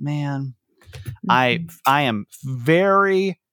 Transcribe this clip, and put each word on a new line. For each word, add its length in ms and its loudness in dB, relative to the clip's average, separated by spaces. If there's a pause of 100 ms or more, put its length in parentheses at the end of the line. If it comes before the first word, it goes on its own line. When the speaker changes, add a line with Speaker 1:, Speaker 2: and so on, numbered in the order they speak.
Speaker 1:
man. 540 -6 (720)
I, 320 2
Speaker 2:
Mm-hmm. 60 -8 (200)
Speaker 1:
I 160 4
am 240 -2 (160)
very 1000 2 (120)